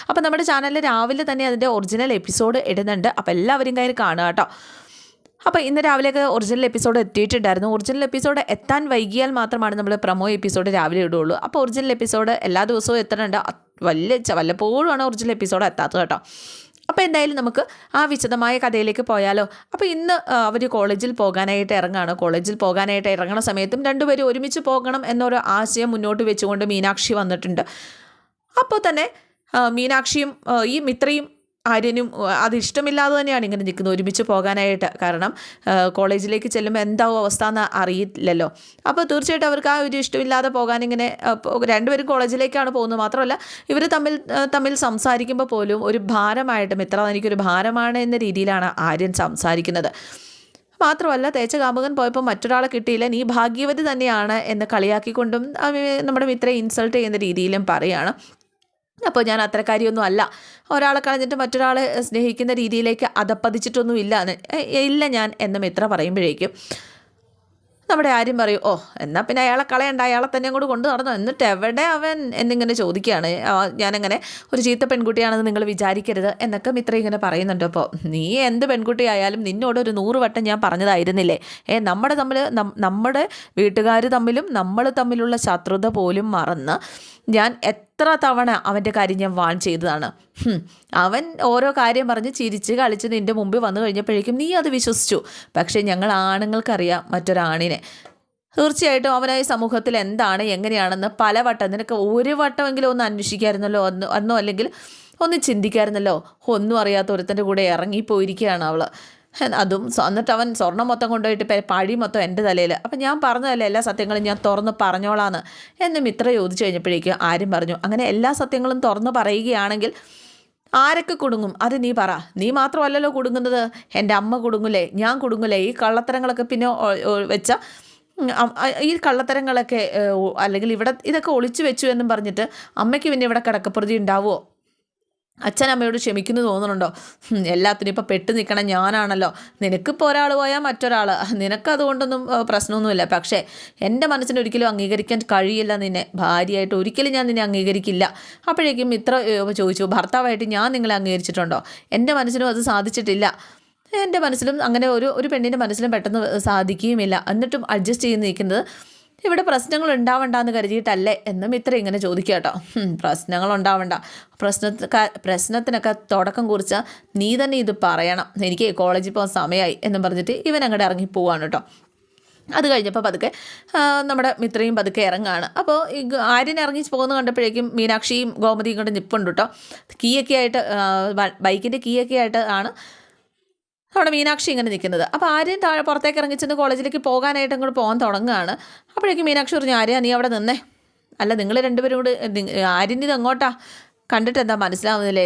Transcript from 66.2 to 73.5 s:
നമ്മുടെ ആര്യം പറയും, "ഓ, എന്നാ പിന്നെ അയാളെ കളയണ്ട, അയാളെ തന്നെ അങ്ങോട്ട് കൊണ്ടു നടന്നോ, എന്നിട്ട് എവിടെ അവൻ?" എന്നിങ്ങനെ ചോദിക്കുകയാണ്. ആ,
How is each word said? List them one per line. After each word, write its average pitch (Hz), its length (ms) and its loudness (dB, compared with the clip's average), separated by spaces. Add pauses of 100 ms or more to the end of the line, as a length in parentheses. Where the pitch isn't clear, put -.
നമ്മുടെ 302 200 4
ആര്യം 240 280 2
പറയും, 208 260 2
"ഓ, 190 140 2 (220)
എന്നാ 151 220 -2
പിന്നെ 247 200 -2
അയാളെ 254 220 2
കളയണ്ട, 262 380 0
അയാളെ 247 260 2
തന്നെ 262 200 -2
അങ്ങോട്ട് 269 200 0
കൊണ്ടു 240 200 -2
നടന്നോ, 262 260 0
എന്നിട്ട് 214 300 -2
എവിടെ 220 380 0
അവൻ?" 311 540 -2
എന്നിങ്ങനെ 240 380 0
ചോദിക്കുകയാണ്. 190 540 0 (140)
ആ, 190 260 2